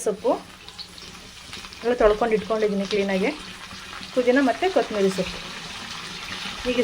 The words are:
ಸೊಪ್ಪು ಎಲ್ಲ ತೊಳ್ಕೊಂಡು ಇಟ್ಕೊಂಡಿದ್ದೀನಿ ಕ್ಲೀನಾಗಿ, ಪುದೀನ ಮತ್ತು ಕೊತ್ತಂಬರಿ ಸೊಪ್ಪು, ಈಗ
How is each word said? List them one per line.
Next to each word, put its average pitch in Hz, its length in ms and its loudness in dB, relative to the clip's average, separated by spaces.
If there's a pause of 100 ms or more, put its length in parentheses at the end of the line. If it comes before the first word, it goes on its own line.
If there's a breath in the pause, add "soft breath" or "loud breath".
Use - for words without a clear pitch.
ಸೊಪ್ಪು 220 280 2 (1500)
ಎಲ್ಲ 240 200 4
ತೊಳ್ಕೊಂಡು 220 360 6
ಇಟ್ಕೊಂಡಿದ್ದೀನಿ 202 540 0
ಕ್ಲೀನಾಗಿ, 196 380 2 (840)
ಪುದೀನ 247 240 6 (120)
ಮತ್ತು 370 260 2
ಕೊತ್ತಂಬರಿ 202 420 4
ಸೊಪ್ಪು, - 200 -2 (1300)
ಈಗ 247 140 2